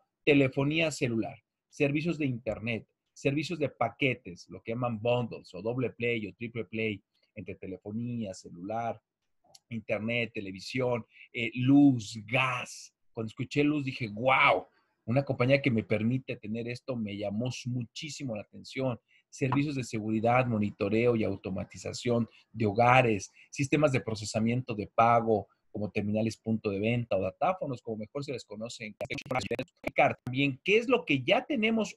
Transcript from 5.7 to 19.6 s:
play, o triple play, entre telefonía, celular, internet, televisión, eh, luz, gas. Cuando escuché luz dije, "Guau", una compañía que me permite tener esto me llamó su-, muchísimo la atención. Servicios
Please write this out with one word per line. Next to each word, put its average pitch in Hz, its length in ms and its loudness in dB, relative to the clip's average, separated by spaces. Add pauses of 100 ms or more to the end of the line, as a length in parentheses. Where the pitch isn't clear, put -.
play, 117 380 -2
o - 80 -12
triple 117 300 -10
play, 110 380 -4 (320)
entre 98 180 -12
telefonía, 107 800 -8
celular, 107 680 -8 (680)
internet, 113 640 -4
televisión, 113 720 -4 (260)
eh, 113 220 -4
luz, 127 720 4
gas. - 680 -4 (180)
Cuando 110 140 -6
escuché 135 360 -2
luz 147 220 0
dije, 127 220 -6
"Guau", 127 580 4 (400)
una 131 180 2
compañía 139 380 4
que 139 80 2
me 113 140 2
permite 117 540 0
tener 113 300 -8
esto 123 280 -8
me 101 200 -6
llamó 104 360 -4
su-, - 180 -8
muchísimo 127 680 -6
la 101 60 -8
atención. 123 580 -6 (300)
Servicios 143 460 0